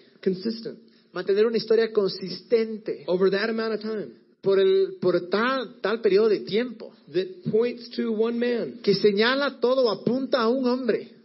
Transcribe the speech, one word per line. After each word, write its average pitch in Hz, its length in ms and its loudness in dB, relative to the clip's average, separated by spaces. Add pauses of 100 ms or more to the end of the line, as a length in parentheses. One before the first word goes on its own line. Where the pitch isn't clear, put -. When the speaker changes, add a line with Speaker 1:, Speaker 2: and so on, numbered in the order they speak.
(240)
Speaker 1:
consistent - 560 -4 (360)
Speaker 2:
mantener 196 300 2
una 226 100 0
historia 220 380 2
consistente 202 1120 -2
Speaker 1:
over 185 240 2
that 202 180 -2
amount 226 240 -4
of 208 80 -6
time. 214 300 -6 (340)
Speaker 2:
por 196 140 4
el, 190 420 4
por 175 280 0
tal, 233 520 -2
tal 220 180 -2
periodo 214 300 4
de 175 120 2
tiempo, 220 520 -4 (200)
Speaker 1:
that 185 140 -2 (240)
points 240 380 0
to 233 240 -4
one 226 260 -4
man 226 420 -4
Speaker 2:
que 202 140 2
señala 240 640 2
todo, 247 320 2
apunta 247 480 -2
a 226 80 2
un 262 200 0
hombre 247 420 -2 (160)